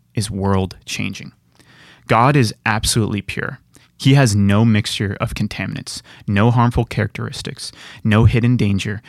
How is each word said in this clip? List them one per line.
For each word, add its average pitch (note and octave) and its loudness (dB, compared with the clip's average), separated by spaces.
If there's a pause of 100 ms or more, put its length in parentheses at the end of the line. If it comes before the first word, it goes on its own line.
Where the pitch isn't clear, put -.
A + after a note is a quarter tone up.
(140)
is G#2 -6
world-changing. G2 -4 (760)
God B2+ 4
is A#2 2 (100)
absolutely G#2+ -2
pure. - -10 (400)
He C3+ 4
has C3+ 4
no G2+ 4
mixture G#2+ 0
of - -6
contaminants, - -8 (240)
no G#2 2
harmful A#2+ 2
characteristics, - -8 (320)
no A2+ 4
hidden A#2+ 2
danger, G2+ -2